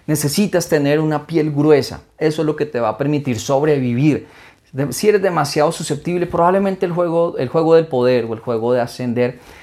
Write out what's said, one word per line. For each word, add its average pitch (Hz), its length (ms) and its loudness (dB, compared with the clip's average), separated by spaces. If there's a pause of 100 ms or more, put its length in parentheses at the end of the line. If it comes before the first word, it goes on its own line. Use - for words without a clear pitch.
Necesitas 156 640 0
tener 147 320 2
una 151 260 -2
piel 156 260 -2
gruesa. 147 500 2 (160)
Eso 156 240 -2
es 160 40 -2
lo 151 100 -2
que - 100 -4
te - 140 -4
va 113 100 0
a 107 80 -4
permitir 143 400 -2
sobrevivir. 135 880 0 (460)
De-, 135 200 -4
si - 160 -2
eres 208 140 4
demasiado 160 500 0
susceptible, 175 540 -4
probablemente 190 580 0
el 180 80 -2
juego, 170 460 0
el 131 100 -2
juego 160 280 4
del 165 100 4
poder 123 400 2
o 113 80 -6
el 113 60 -8
juego 117 320 -2
de 123 80 2
ascender 123 580 -4 (240)